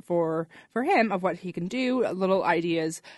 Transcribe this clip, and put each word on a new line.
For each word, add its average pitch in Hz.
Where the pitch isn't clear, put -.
for, 165
for 233
him 269
of 190
what 185
he 180
can 175
do, 254
uh, 131
little 190
ideas 165